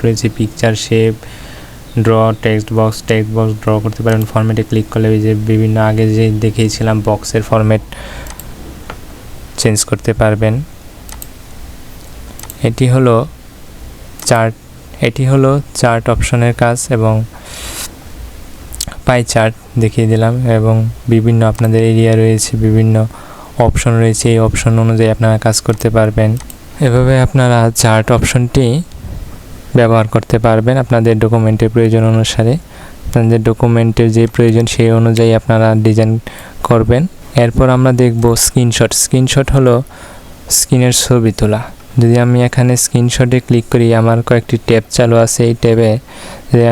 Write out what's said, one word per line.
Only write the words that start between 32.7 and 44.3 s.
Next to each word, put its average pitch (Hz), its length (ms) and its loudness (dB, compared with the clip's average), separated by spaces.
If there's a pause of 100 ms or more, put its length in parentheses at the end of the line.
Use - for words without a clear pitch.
আপনাদের 117 420 2
ডকুমেন্টের 117 720 2
যে 117 60 4 (120)
প্রয়োজন 117 380 4
সেই 117 160 2 (100)
অনুযায়ী 113 400 4
আপনারা 110 280 2 (180)
ডিজাইন 110 260 2 (580)
করবেন। 120 340 2 (400)
এরপর 120 320 2
আমরা 131 160 2 (100)
দেখব 117 220 2 (220)
স্ক্রিনশট। 120 460 0 (120)
স্ক্রিনশট 131 520 0
হলো 127 200 4 (840)
স্ক্রিনের 123 460 2
ছবি 113 360 2
তোলা। 107 220 0 (400)
যদি 117 140 4 (100)
আমি 123 220 2
এখানে 123 260 2 (100)
স্ক্রিনশটে 123 640 0
ক্লিক 120 260 2
করি, 120 140 2 (140)
আমার 113 160 2 (120)
কয়েকটি 120 260 0 (120)